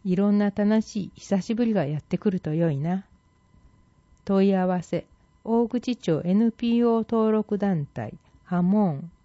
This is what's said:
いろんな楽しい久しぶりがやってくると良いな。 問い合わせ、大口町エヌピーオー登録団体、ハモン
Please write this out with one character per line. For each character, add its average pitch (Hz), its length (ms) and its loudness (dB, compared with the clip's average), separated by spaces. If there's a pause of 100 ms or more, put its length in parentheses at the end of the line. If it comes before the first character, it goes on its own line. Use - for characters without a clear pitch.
い 185 100 0
ろ 202 160 2
ん 208 60 4
な 208 140 2
楽 214 300 2
し 214 240 -8
い - 100 -16
久 - 260 -2
し 226 140 -4
ぶ 240 100 0
り 226 80 0
が 180 120 0
や 147 140 -4
っ - 20 -8
て - 160 -6
く - 120 0
る 185 100 -2
と 151 140 -4
良 165 160 2
い 143 80 -2
な。 180 280 -4 (1200)
問 196 220 4
い 196 80 4
合 185 120 0
わ 180 160 -2
せ、 - 220 -6 (380)
大 233 240 0
口 247 280 -4
町 160 280 -2
エ 180 100 0
ヌ 220 180 2
ピ 233 320 0
ー 240 40 2
オ 226 160 2
ー - 40 -8
登 220 240 0
録 214 260 -2
団 190 280 0
体、 113 280 -10 (320)
ハ 180 160 -2
モ 190 300 2
ン 151 200 -10 (140)